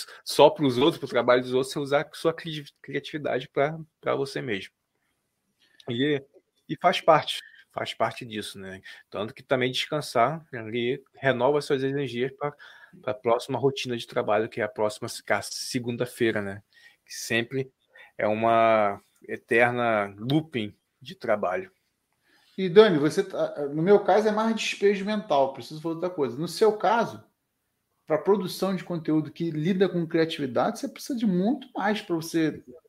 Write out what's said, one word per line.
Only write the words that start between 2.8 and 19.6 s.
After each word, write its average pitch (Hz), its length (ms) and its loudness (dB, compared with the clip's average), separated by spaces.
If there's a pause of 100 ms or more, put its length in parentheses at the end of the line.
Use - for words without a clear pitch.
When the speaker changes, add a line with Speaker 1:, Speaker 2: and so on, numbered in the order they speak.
Speaker 1:
criatividade 139 680 -6
pra, 151 280 -2 (220)
pra 123 160 -2
você 139 260 -6
mesmo. 104 320 -6 (1160)
E, 139 320 -2 (480)
e 160 120 -6
faz 180 200 2
parte, - 400 2 (320)
faz 113 200 -6
parte 117 320 -4
disso, 107 320 -10
né? 95 240 -14 (280)
Tanto 107 240 -8
que - 100 -20
também 127 260 0
descansar 143 840 0
ali 120 500 -4 (100)
renova 135 480 2
suas 139 220 -2
energias 135 540 -2
pra, 143 160 -6 (480)
pra - 120 -4
próxima 123 460 0
rotina 131 380 -2
de 117 100 -10
trabalho, 110 400 0
que 117 140 -6
é - 20 0
a 104 60 -2
próxima 110 400 -4
se-, - 180 -14
a 104 140 0
segunda-feira, 117 1000 -4
né? 101 220 -10 (420)
Que - 80 -18
sempre 127 560 -4 (480)
é 113 80 -2
uma 110 760 4 (260)
eterna 117 880 0